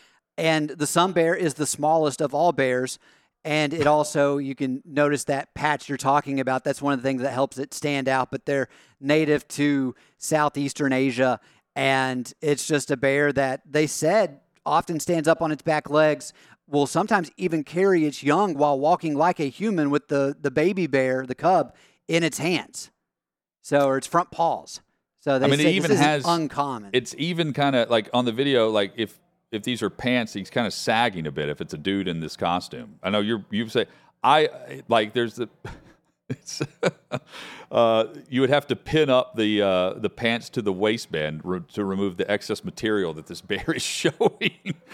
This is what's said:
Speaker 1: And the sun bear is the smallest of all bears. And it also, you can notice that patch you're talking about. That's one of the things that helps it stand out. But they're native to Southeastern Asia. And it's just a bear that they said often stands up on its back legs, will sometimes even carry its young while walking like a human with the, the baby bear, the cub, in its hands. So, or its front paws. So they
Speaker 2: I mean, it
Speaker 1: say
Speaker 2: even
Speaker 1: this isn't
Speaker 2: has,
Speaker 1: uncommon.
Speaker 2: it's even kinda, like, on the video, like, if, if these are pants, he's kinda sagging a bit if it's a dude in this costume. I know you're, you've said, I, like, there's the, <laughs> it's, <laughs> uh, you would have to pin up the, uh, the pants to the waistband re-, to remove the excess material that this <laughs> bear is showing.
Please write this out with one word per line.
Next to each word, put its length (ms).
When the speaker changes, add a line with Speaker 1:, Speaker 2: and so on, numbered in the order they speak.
Speaker 1:
And 320
the 180
sun 240
bear 240
is 200
the 120
smallest 540
of 120
all 180
bears. 460
And 300
it 140
also, 500
you 160
can 320
notice 380
that 320
patch 340
you're 80
talking 420
about. 240
That's 180
one 120
of 80
the 80
things 140
that 100
helps 240
it 160
stand 340
out. 220
But 160
they're 220
native 500
to 460
Southeastern 760
Asia. 460
And 560
it's 260
just 240
a 60
bear 360
that 320
they 220
said 540
often 360
stands 280
up 140
on 100
its 120
back 260
legs, 440
will 180
sometimes 500
even 280
carry 420
its 160
young 320
while 260
walking 360
like 240
a 100
human 400
with 180
the, 320
the 120
baby 340
bear, 400
the 100
cub, 380
in 160
its 140
hands. 540
So, 240
or 100
its 80
front 240
paws. 520
So 200
they 80
Speaker 2:
I 20
mean, 100
it 40
Speaker 1:
say 100
Speaker 2:
even 160
Speaker 1:
this 100
isn't 60
Speaker 2:
has, 220
Speaker 1:
uncommon. 680
Speaker 2:
it's 240
even 360
kinda, 360
like, 240
on 120
the 60
video, 380
like, 280
if, 220
if 120
these 200
are 60
pants, 420
he's 180
kinda 220
sagging 560
a 40
bit 180
if 100
it's 140
a 40
dude 300
in 140
this 160
costume. 680
I 60
know 100
you're, 300
you've 240
said, 160
I, 640
like, 240
there's 240
the, 140
<laughs> 400
it's, 320
<laughs> 920
uh, 340
you 120
would 80
have 180
to 80
pin 340
up 260
the, 260
uh, 340
the 140
pants 420
to 100
the 120
waistband 680
re-, 180
to 120
remove 320
the 140
excess 320
material 500
that 140
this 140
<laughs> 120
bear 200
is 80
showing. 920